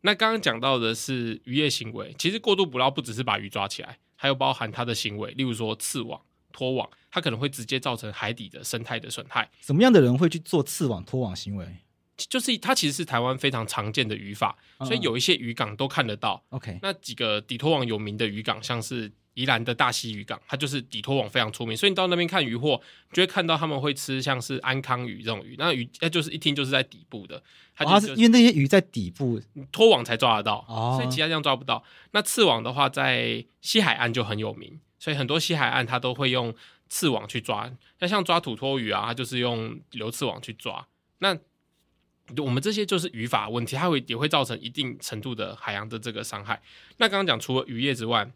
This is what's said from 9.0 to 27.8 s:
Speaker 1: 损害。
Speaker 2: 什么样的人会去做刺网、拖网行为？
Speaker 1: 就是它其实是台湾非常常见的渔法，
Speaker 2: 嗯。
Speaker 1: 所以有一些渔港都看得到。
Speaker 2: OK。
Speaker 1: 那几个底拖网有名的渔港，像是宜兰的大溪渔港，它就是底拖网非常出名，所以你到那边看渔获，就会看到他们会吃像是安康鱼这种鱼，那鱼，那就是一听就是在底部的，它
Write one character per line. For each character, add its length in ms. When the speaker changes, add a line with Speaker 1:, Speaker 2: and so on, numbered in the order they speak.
Speaker 1:
损 180
害。 320
Speaker 2:
什 160
么 80
样 80
的 80
人 180
会 120
去 100
做 240
刺 240
网、 160
拖 160
网 160
行 220
为？ 100
Speaker 1:
就 240
是 200
它 140
其 140
实 60
是 100
台 160
湾 180
非 140
常 160
常 240
见 160
的 80
渔 180
法， 240
Speaker 2:
嗯。 100
Speaker 1:
所 80
以 60
有 160
一 20
些 160
渔 180
港 220
都 100
看 220
得 80
到。 260
Speaker 2:
OK。 300
Speaker 1:
那 120
几 200
个 280
底 160
拖 140
网 140
有 140
名 180
的 80
渔 160
港， 220
像 180
是 280
宜 100
兰 180
的 100
大 160
溪 240
渔 80
港， 240
它 120
就 100
是 140
底 200
拖 140
网 140
非 100
常 100
出 160
名， 120
所 100
以 20
你 60
到 120
那 100
边 100
看 180
渔 120
获， 240
就 100
会 40
看 180
到 120
他 80
们 140
会 140
吃 280
像 200
是 160
安 240
康 260
鱼 160
这 60
种 160
鱼， 120
那 140
鱼， 180
那 80
就 120
是 100
一 60
听 160
就 120
是 60
在 120
底 240
部 180
的， 160
它 120